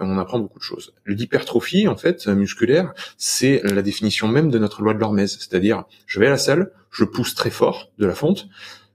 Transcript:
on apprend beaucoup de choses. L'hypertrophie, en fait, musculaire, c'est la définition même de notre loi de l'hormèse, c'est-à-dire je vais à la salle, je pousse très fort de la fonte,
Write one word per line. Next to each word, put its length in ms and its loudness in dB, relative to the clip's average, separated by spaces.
on 180 0
apprend 180 -4
beaucoup 220 -6
de 40 -14
choses. 300 -14
L'hypertrophie, 800 0
en 80 2
fait, 320 -2
musculaire, 680 2
c'est 460 0
la 180 0
définition 460 -2
même 240 2
de 80 2
notre 240 -2
loi 100 2
de 60 -4
l'hormèse, 400 0
c'est-à-dire 460 0
je 140 -6
vais 80 6
à 40 6
la 60 2
salle, 340 2
je 140 2
pousse 280 -4
très 160 -2
fort 480 -2
de 80 2
la 80 0
fonte, 360 -2